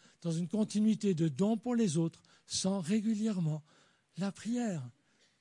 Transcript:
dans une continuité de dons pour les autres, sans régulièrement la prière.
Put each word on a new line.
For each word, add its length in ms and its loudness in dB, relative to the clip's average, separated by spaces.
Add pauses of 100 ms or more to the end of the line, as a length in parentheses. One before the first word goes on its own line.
(220)
dans 100 -2
une 160 -2
continuité 680 2
de 140 2
dons 300 2
pour 180 -4
les 220 2
autres, 260 0 (240)
sans 320 0
régulièrement 840 0 (500)
la 160 -4
prière. 580 -4 (520)